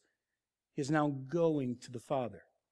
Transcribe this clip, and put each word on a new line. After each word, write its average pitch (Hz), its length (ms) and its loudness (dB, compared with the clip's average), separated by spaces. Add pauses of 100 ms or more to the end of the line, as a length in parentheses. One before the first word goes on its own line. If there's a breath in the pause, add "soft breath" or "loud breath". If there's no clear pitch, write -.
(760)
is 139 120 -2
now 151 200 4 (180)
going 151 540 2
to 131 100 -16
the 117 80 -10
Father. 117 440 -4 (280)